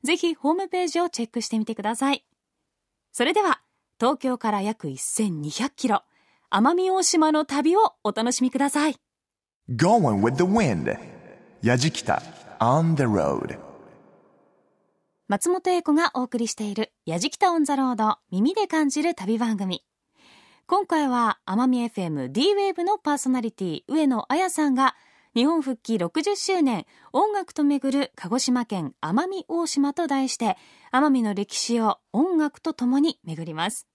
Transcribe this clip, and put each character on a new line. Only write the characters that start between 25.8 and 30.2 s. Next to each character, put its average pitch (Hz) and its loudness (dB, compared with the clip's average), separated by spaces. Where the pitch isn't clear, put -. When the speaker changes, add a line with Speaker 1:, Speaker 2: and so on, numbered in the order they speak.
Speaker 1:
帰 226 -2
六 175 -2
十 403 -2
周 381 -2
年、 240 0
音 415 2
楽 381 -6
と 302 0
巡 277 0
る 277 -2
鹿 - -12
児 233 0
島 247 0
県 175 -6
奄 233 -2
美 381 -8
大 330 -2
島 285 0
と 339 -2
題 269 0